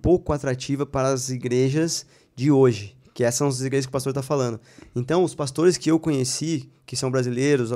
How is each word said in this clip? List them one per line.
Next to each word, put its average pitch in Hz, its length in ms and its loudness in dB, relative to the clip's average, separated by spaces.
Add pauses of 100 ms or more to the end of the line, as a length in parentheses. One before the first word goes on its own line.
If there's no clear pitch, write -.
pouco 175 300 2
atrativa 139 540 -4
para 135 260 -2
as 131 160 -4
igrejas 131 800 -2 (280)
de 131 160 2
hoje, 123 460 4 (180)
que - 80 -4
essas 120 160 2
são 147 100 0
as 127 120 -4
igrejas 135 240 -2
que 131 60 -12
o - 20 -20
pastor 135 200 -4
tá 135 100 -4
falando. 127 360 -2 (380)
Então, 143 260 0
os 170 120 -2
pastores 156 420 0
que - 140 -2
eu 160 100 4
conheci, 143 720 -4 (160)
que 127 100 -12
são 131 140 -2
brasileiros, 127 640 2